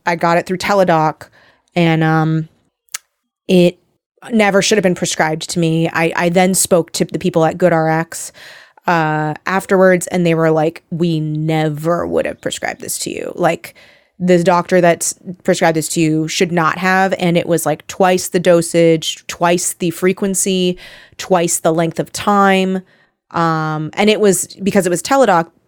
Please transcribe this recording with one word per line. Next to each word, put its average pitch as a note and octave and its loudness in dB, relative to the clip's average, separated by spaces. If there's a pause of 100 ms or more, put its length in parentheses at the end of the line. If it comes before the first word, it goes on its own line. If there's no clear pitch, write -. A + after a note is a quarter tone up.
I E3+ 0
got E3+ 0
it E3+ 0
through F#3 -4
Teladoc, E3+ 0 (480)
and, E3 2
um, D#3+ 0 (1000)
it F3 4 (540)
never G3+ 2
should G#3+ 0
have F#3+ 2
been F3+ 2
prescribed D#3+ -4
to F3 -4
me. E3 0
I, E3 -2
I F3 0
then F#3 2
spoke F3 0
to F#3 -4
the E3 -4
people E3+ 0
at D#3+ 0
GoodRx, E3 0 (560)
uh, D#3 2 (120)
afterwards, F#3 2
and F3+ -2
they E3 2
were D#3+ 2
like, D#3+ -2
"We E3 -2
never D#3 -2
would D#3+ -2
have - -10
prescribed - -8
this - -10
to - -10
you. G1+ -10
Like, - -4 (440)
the F3+ 2
doctor F3 2
that E3+ 2
s-, - -6 (280)
prescribed E3 0
this D3+ -4
to E3+ -4
you D#3 0
should E3+ -2
not E3+ 0
have," F#3+ 0
and F3 0
it - 0
was, E3 -2
like, D3+ -4
twice F#3 0
the F#3 -2
dosage, E3 2
twice F3 -2
the F3 -4
frequency, F#3 -2 (400)
twice F3 -2
the E3 0
length E3 -2
of D3 -8
time. F#3+ 0 (500)
Um, D#3 -2
and G#3 0
it G#3 0
was, G3+ 2 (140)
because F#3+ 0
it F3+ -2
was F3 -2
Teladoc, G#3 2 (180)